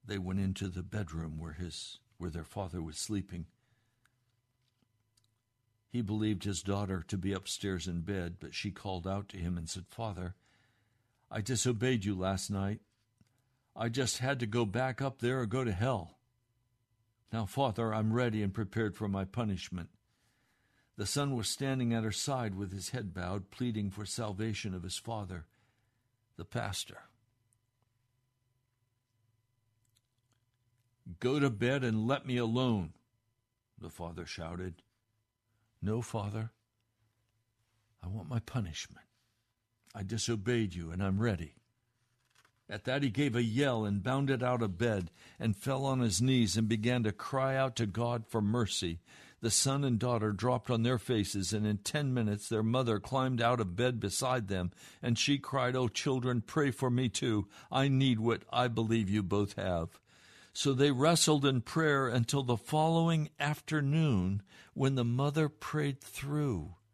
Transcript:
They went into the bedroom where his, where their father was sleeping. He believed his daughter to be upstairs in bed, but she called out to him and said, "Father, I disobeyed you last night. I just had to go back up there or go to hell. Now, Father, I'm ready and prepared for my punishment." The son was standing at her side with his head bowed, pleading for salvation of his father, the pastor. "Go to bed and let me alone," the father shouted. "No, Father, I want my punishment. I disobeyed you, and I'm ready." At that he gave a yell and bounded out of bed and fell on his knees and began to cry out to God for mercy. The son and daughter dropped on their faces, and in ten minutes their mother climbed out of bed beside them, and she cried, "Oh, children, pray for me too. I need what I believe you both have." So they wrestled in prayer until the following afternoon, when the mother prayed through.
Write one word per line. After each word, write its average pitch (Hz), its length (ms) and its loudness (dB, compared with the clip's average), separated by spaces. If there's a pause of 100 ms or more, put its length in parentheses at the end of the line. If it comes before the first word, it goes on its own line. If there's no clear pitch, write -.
They 104 160 -6
went 95 220 -2
into 95 280 -2
the 90 140 -6
bedroom 82 560 -6
where 80 140 -10
his, 85 480 -12 (160)
where 87 140 -6
their 80 120 -8
father 90 380 -8
was 78 160 -8
sleeping. 92 500 -6 (2500)
He 123 100 -2
believed 107 440 0
his 98 180 -2
daughter 98 400 0
to 98 160 -4
be 95 140 0
upstairs 95 540 -4
in 85 140 -2
bed, 87 400 -4
but - 140 -12
she - 160 -4
called 92 360 -8
out 98 220 -4
to - 80 -16
him 87 220 -2
and 80 100 -8
said, 90 200 -10
"Father, 90 460 -6 (960)
I 110 120 -4
disobeyed 120 640 2
you 104 80 2
last 95 360 0
night. 98 300 -2 (920)
I 117 160 -2
just 123 280 -2
had 131 220 0
to 120 60 -2
go 117 180 2
back 123 380 -2
up 135 160 -4
there 127 220 0
or 117 60 0
go 123 180 0
to 110 80 0
hell. 101 460 -2 (1120)
Now, 110 140 -2
Father, 113 480 0
I'm 110 200 0
ready 113 300 0
and 98 120 -2
prepared 110 420 -2
for 107 100 -4
my 98 200 -2
punishment." 95 640 -6 (1080)
The 101 100 -4
son 139 300 0
was 113 120 -2
standing 131 440 0
at 113 120 2
her 110 80 0
side 123 420 -2
with 95 180 -6
his 95 180 -8
head 110 220 -6
bowed, 92 380 -6
pleading 110 400 -2
for 104 160 -10
salvation 107 680 -4
of 90 80 -8
his 92 160 -8
father, 95 480 -8 (880)
the - 80 -10
pastor. - 640 -8 (4000)
"Go 139 200 2
to 139 80 4
bed 120 340 0
and 110 240 2
let 139 200 0
me 127 100 0
alone," 117 560 2 (840)
the 87 100 -14
father 85 380 -10
shouted. 87 560 -10 (960)
"No, 110 220 -2
Father, 110 500 -6 (1500)
I 87 60 -10
want 95 200 -8
my 113 120 -2
punishment. - 680 -8 (880)
I 101 80 -8
disobeyed 110 720 0
you, 82 160 -8
and 90 120 -4
I'm 98 180 2
ready." 90 360 -2 (1120)
At 101 160 -8
that 135 180 0
he 131 80 2
gave 127 260 0
a 123 60 2
yell 117 420 2
and 101 180 0
bounded 131 400 0
out 123 200 0
of 95 140 -2
bed 101 360 0 (260)
and 113 180 0
fell 135 300 -2
on 131 140 2
his 104 200 2
knees 120 360 4
and 113 120 2
began 117 360 2
to 107 80 2
cry 135 440 -2
out 135 200 0
to 113 100 0
God 117 400 -2
for 113 160 0
mercy. 101 580 0 (400)
The 113 100 0
son 135 340 4
and 117 160 4
daughter 110 320 2
dropped 117 380 0
on 113 120 2
their 120 160 4
faces, 104 540 0
and 107 140 0
in 104 120 2
ten 143 340 -2
minutes 107 360 0
their 110 160 2
mother 117 340 2
climbed 131 420 0
out 117 200 4
of 90 160 -2
bed 123 240 2
beside 113 480 0
them, 90 240 0 (280)
and 120 160 2
she 143 220 2
cried, 127 380 0
"Oh, 127 120 2
children, 127 520 0
pray 143 320 0
for 131 180 0
me 123 180 2
too. 107 400 0 (220)
I 135 160 2
need 131 320 4
what 113 340 0
I 123 140 4
believe 113 420 2
you 104 140 4
both 101 300 2
have." 87 480 -2 (520)
So 139 200 0
they 139 180 6
wrestled 147 540 6
in 135 160 4
prayer 143 480 2
until 123 340 2
the 123 140 2
following 160 840 2
afternoon, 143 1040 2 (300)
when 135 220 2
the 123 100 2
mother 143 460 2
prayed 143 500 -4
through. 135 760 -4 (180)